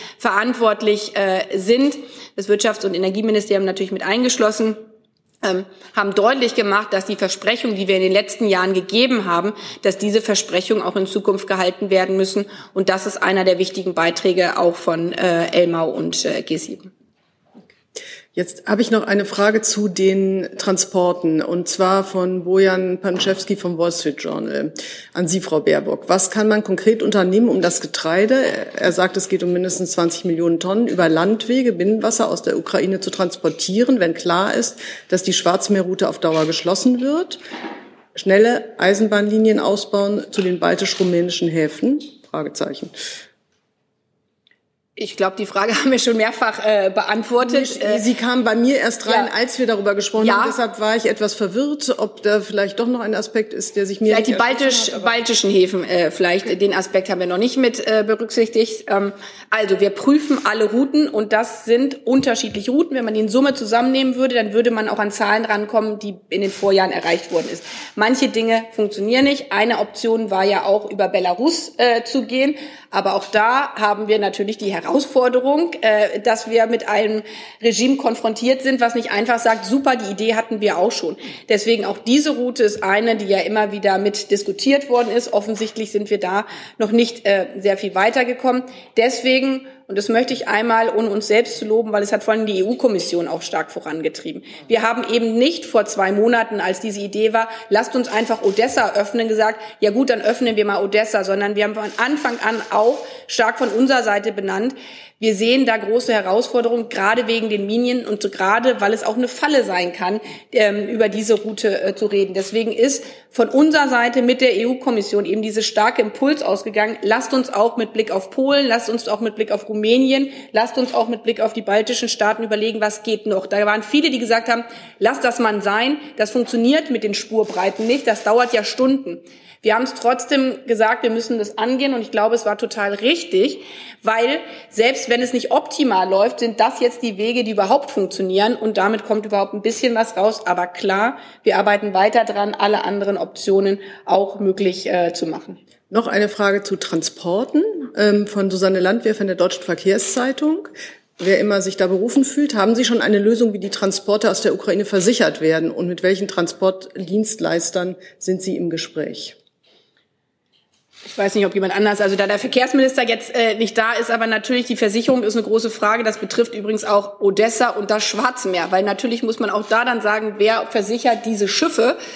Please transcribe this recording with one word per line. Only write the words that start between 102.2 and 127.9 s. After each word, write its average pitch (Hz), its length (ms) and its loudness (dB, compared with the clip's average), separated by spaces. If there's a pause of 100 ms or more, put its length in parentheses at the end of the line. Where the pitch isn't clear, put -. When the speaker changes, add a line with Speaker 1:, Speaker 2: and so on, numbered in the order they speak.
Speaker 1:
an 220 300 -2
auch 226 300 2 (280)
stark 233 300 2
von 247 120 0
unserer 254 340 2
Seite 208 280 0
benannt, 196 440 -4 (440)
wir 220 160 2
sehen 233 320 4
da 220 100 2
große 220 340 0
Herausforderungen, 226 800 0
gerade 208 380 2
wegen 226 220 0
den 202 180 -2
Minen 247 400 0
und 208 160 -2
so 202 80 -2
gerade, 214 500 2
weil 202 100 2
es 214 120 -2
auch 220 120 -2
eine 247 120 0
Falle 285 360 0
sein 180 300 -2
kann, 190 260 -4 (320)
ähm, 208 360 2
über 220 220 0
diese 214 260 0
Route, 208 480 -2
äh, 190 120 -2
zu 214 120 -2
reden. 196 260 0
Deswegen 208 380 -2
ist 269 320 2 (260)
von - 200 0
unserer 302 380 4
Seite 240 360 2
mit 247 180 2
der 254 140 6
E-U-Kommission 220 680 0
eben 208 180 -2
diese 214 180 -4
starke 220 400 2
Impuls 294 400 0
ausgegangen, 214 600 -2
"Lasst 233 320 0
uns 254 180 0
auch 226 240 2
mit 226 160 -4
Blick 220 160 -2
auf 190 220 -4
Polen, 277 340 2
lasst 233 240 0
uns 226 180 -4
auch 208 120 -2
mit 220 160 -4
Blick 214 160 -4
auf 208 180 -4
Rumänien, 262 640 2 (220)
lasst 240 260 0
uns 254 160 -2
auch 226 120 2
mit 233 140 -6
Blick 220 180 -2
auf 214 140 0
die 226 80 -6
baltischen 220 480 0
Staaten 220 340 0
überlegen, 214 380 -2
was 214 220 -2
geht 220 240 -4
noch." 190 180 0
Da 202 220 0
waren 208 160 0
viele, 294 260 2
die 254 80 0
gesagt 226 320 2
haben, 233 140 0 (340)
"Lass 254 220 2
das 247 180 0
mal 214 240 0
sein, 226 360 0 (200)
das 214 140 -2
funktioniert 247 580 2
mit 233 140 -2
den 208 100 -2
Spurbreiten 208 720 -2
nicht, 269 220 0